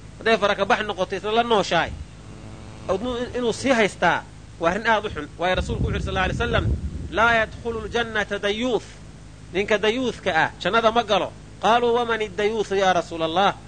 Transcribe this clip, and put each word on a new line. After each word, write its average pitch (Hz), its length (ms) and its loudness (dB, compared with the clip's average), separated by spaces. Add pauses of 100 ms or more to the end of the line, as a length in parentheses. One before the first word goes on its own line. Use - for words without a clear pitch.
(180)
Hadday 226 200 2
farakabax 202 480 2
noqoto 185 300 -4
isla 190 160 -4
la 233 120 4
nooshahay, 180 480 2 (960)
inuu, 220 260 -2 (220)
inuu 240 160 -2
sii - 200 -2
haystaa 180 500 2 (360)
waa 165 120 2
arrin 214 160 -2
aad 214 180 2
u 196 40 -4
xun. 147 180 -8 (120)
Waayo 180 160 2
rasuulku 208 280 -2
wuxuu 202 120 0
yidhi, 185 100 -4
sallallahu 190 200 0
alayhi 180 160 0
wasallam, 233 240 0 (460)
"Laa 220 240 4
yadkhulu 226 520 -2
ljannata 214 520 -2
dayuuth." 214 480 0 (680)
Ninka 202 240 2
dayuuthka 214 540 0 (120)
ah 127 60 0 (120)
jannada 220 300 4
ma 233 120 2
galo. 190 280 2 (300)
Qaaluu, 233 340 4
"Waman 233 260 0
iddayuuthu 208 540 0
ya 190 180 4
rasuula 165 320 -2
Allah?" 175 280 2 (140)